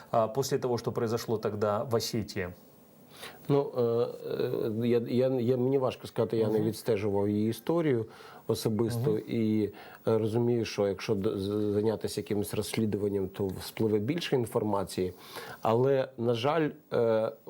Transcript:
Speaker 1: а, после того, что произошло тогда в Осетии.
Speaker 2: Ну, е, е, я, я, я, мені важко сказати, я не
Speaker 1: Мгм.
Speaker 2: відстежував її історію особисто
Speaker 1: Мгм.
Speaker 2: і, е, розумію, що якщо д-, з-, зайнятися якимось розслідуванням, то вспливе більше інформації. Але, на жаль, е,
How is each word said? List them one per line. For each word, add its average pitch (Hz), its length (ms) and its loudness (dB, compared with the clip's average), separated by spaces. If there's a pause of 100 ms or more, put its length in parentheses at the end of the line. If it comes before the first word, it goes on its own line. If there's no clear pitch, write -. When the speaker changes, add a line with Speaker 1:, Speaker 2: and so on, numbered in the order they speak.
(120)
Speaker 1:
а, 113 160 4
после 135 320 0
того, 123 180 0
что 113 140 -4
произошло 117 480 -2
тогда 104 440 0
в 131 120 -2
Осетии. 101 540 -4 (960)
Speaker 2:
Ну, 143 300 2
е, 123 40 2 (1000)
е, 120 40 2
я, 117 200 4
я, 127 200 2 (120)
я, 120 180 2
мені 127 200 2
важко 123 300 -2
сказати, 113 300 0
я 110 120 4
не 110 100 2
Speaker 1:
Мгм. 107 80 2
Speaker 2:
відстежував 104 600 0
її 107 200 2
історію 143 560 0 (420)
особисто 113 640 0
Speaker 1:
Мгм. 107 160 0
Speaker 2:
і, 107 420 2 (380)
е, 110 100 4
розумію, 117 480 2
що 101 220 0
якщо 98 280 -2
д-, 104 240 -2
з-, 104 340 0
зайнятися 104 480 0
якимось 104 320 -2
розслідуванням, 101 760 0
то 98 200 -4
вспливе 104 520 0
більше 151 360 -2
інформації. 101 800 -2 (480)
Але, 131 460 2 (100)
на 117 160 0
жаль, 147 360 2 (240)
е, 110 380 2 (180)